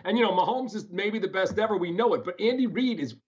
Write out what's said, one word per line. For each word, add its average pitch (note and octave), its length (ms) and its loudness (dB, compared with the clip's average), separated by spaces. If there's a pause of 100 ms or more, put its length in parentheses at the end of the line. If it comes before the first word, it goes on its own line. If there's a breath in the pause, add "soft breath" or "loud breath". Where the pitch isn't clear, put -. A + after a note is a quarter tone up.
And, G#3 120 0
you A#3+ 80 6
know, F#3+ 80 2
Mahomes G#3 420 0
is G#3 160 -8
maybe G3+ 280 -2
the F#3+ 100 -2
best F#3+ 300 0
ever. G#3+ 180 2
We F3 160 -2
know G#3 220 2
it. - 100 -2
But F3+ 160 -6
Andy B3 260 2
Reid A3+ 340 0
is A#2 140 -6 (140)